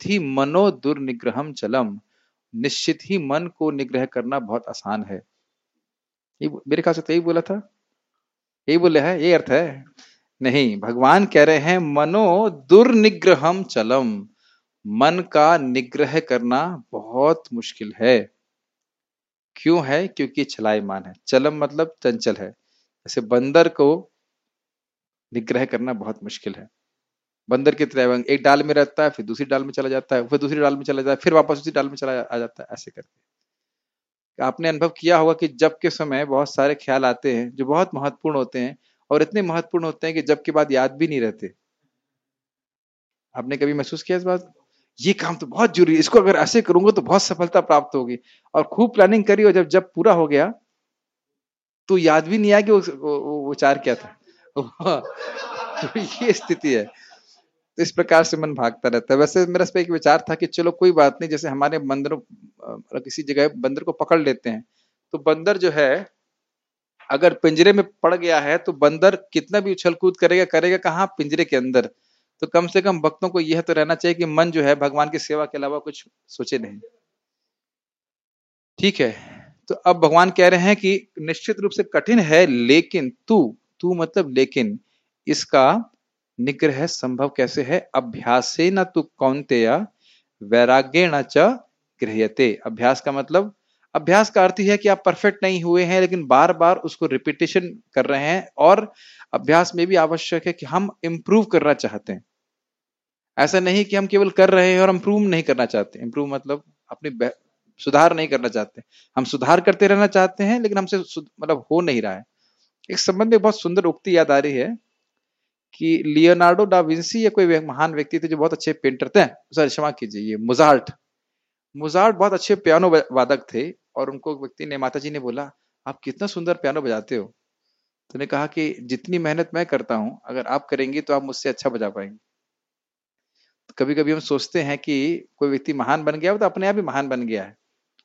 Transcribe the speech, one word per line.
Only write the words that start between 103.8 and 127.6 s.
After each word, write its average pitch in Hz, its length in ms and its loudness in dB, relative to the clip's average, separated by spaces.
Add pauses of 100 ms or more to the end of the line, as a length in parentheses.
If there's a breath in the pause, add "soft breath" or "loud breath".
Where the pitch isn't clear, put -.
कि 202 120 -4
हम 196 100 -2
केवल 196 240 2
कर 190 200 4
रहे 185 220 4
हैं 185 80 2
और 190 100 4
improve 202 320 0
नहीं 175 200 0
करना 127 240 0
चाहते। - 320 -4
Improve 127 280 -6
मतलब 139 360 -8 (260)
अपनी 147 220 -12
बे-, 120 200 -4 (480)
सुधार 160 380 2
नहीं 156 120 -4
करना 123 200 -2
चाहते। 110 340 -8 (340 soft breath)
हम 127 80 0
सुधार 143 360 2
करते 196 260 2
रहना 202 200 4
चाहते 190 380 0
हैं, 240 160 0
लेकिन 202 180 -2
हमसे 190 240 -4
सु-, 160 400 -14
मतलब 151 280 -2
हो 165 100 2
नहीं 135 220 0
रहा 101 100 -4
है। 98 120 -12 (640)
एक 185 80 -6
संबंध 208 320 0
में 220 100 6
बहुत 214 200 0
सुंदर 180 240 -2
उक्ति 170 320 0
याद 156 140 4
आ 139 80 4
रही 143 140 -2
है 156 260 -4 (960)
कि 160 320 -2
लियोनार्डो 175 580 4
डा 185 160 4
विंसी 170 440 -2
या 202 60 4
कोई 196 160 2
व्य-, 160 180 2
महान 156 300 -4
व्यक्ति 151 240 -4
थे 160 100 -6
जो 156 80 -4
बहुत 156 160 0
अच्छे 156 200 -4
painter 131 360 -4
थे, 196 160 6 (300)
सॉरी 151 140 2
क्षमा 147 220 -4
कीजिए, 107 320 -10
ये 107 140 -6
मोजार्ट। 127 540 2 (840)
मोजार्ट 180 400 0
बहुत 190 160 2
अच्छे 190 240 -2
पियानो 175 340 2
वा-, 156 220 2
वादक 127 420 0
थे 147 200 -6 (220)
और 135 140 -6
उनको 139 220 -10
एक 139 60 -10
व्यक्ति 135 280 -14
ने, 143 120 -10
माता 135 200 -6
जी 147 120 -10
ने 147 80 -10
बोला, 131 320 -10 (360)
"आप 139 140 -14
कितना 139 260 -8
सुंदर 175 280 -4
पियानो 147 280 -4
बजाते 113 340 -6
हो।" 101 80 -6
तो - 880 -20